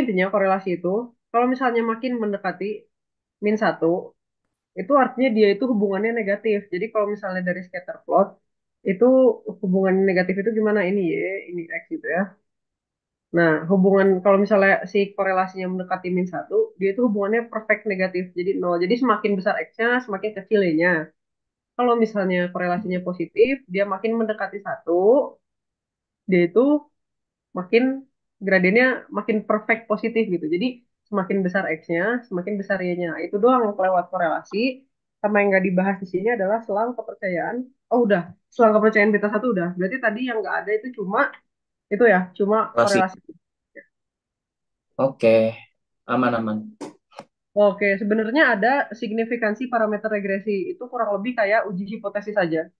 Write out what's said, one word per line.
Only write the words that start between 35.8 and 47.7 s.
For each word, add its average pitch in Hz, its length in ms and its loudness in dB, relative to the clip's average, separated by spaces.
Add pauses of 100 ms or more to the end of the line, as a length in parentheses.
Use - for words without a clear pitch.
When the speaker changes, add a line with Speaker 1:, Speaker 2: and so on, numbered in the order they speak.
Speaker 1:
di 180 100 -14
sini 185 140 -2 (100)
adalah 202 300 -2
selang 220 300 -2
kepercayaan. 190 600 -6 (360)
Oh, 240 140 4
udah. 185 160 2 (300)
Selang 220 240 4
kepercayaan 214 380 4
beta 208 180 0
satu 214 220 -2
udah. 175 220 -2
Berarti 190 280 -2
tadi 220 140 -2 (100)
yang 226 140 -4
nggak 160 120 -6 (100)
ada 202 120 -4
itu 247 100 -6 (160)
cuma, 208 180 -2 (720)
itu 214 100 2 (100)
ya, 185 60 4 (180)
cuma 208 200 2 (160)
Speaker 2:
Korelasi. 190 440 2
Speaker 1:
korelasi. - 20 -20 (1900)
Speaker 2:
Oke, 117 280 4 (800)
aman-aman. 117 440 0 (1000)
Speaker 1:
Oke, 202 280 4 (160)